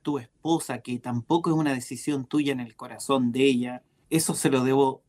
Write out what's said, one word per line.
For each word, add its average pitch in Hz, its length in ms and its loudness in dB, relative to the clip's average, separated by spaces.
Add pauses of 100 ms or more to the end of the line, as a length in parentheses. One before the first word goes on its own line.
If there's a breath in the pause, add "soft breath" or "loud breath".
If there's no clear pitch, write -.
tu 143 180 -4
esposa, 135 600 -4
que 123 200 -8
tampoco 143 500 -2
es 160 60 4
una 151 180 2
decisión 131 520 -6
tuya 143 280 0
en 127 80 -6
el 117 160 -14
corazón 123 560 -2
de 131 120 2
ella, 123 380 0 (260)
eso 160 260 0
se - 140 0
lo 131 140 2
debo 135 460 2